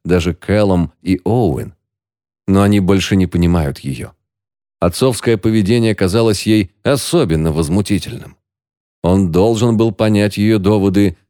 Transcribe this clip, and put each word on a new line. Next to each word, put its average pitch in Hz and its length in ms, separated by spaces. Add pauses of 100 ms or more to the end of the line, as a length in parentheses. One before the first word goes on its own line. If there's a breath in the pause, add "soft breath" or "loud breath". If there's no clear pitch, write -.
даже 87 300
Кэллом 95 580 (100)
и 90 220
Оуэн. - 500 (720)
Но 98 160
они 101 180
больше 95 360
не 92 100
понимают 85 520
её. - 340 (680)
Отцовское 120 560
поведение 110 580
казалось 104 520
ей 107 260 (100)
особенно 104 680
возмутительным. 87 840 (680)
Он 90 280
должен 110 460
был 113 160
понять 104 440
её 107 220
доводы, 98 580 (140)